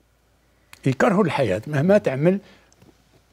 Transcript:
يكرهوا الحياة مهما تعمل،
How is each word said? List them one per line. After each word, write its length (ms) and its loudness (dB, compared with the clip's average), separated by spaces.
يكرهوا 380 0
الحياة 420 -2
مهما 320 2
تعمل، 400 0